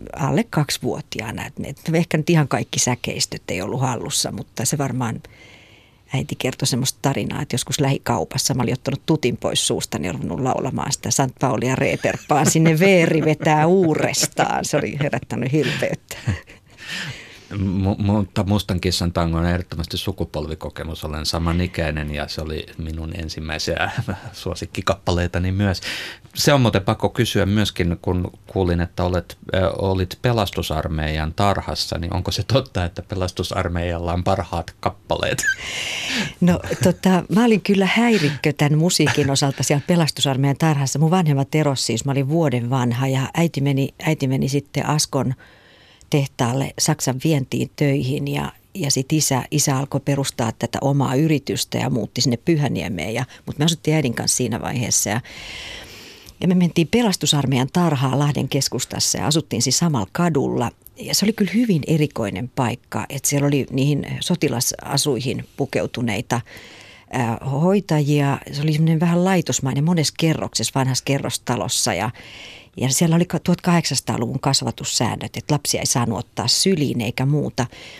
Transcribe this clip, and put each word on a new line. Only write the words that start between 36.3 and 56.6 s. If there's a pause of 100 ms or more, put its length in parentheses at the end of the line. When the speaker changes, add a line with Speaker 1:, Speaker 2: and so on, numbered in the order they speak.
Speaker 1:
No, (240)
tota, (120)
mä
olin
kyllä
häirikkö
tän
musiikin
osalta
siellä
pelastusarmeijan
tarhassa.
Mun
vanhemmat
erosi
siis,
mä
olin
vuoden
vanha
ja
äiti
meni,
äiti
meni
sitten
Askon (800)
tehtaalle
Saksan
vientiin
töihin
ja, (240)
ja
sit
isä,
isä
alkoi
perustaa
tätä
omaa
yritystä
ja
muutti
sinne
Pyhäniemeen.
Ja, (200)
mut
me
asuttiin
äidin
kanssa
siinä
vaiheessa
ja, (1200)
ja
me
mentiin